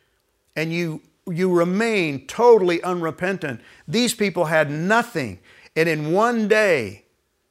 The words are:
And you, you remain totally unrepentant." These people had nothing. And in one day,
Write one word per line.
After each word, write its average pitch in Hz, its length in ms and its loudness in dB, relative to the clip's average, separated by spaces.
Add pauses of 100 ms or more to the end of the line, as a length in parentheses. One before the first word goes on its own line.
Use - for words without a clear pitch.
(540)
And 165 200 -4
you, 165 260 -4 (260)
you 185 240 -2
remain 180 760 0
totally 196 560 4
unrepentant." 175 800 -6 (260)
These 220 240 0
people 185 320 -2
had 156 260 2
nothing. 165 680 -2 (360)
And 165 140 2
in 151 240 -2
one 220 360 0
day, 165 580 0 (440)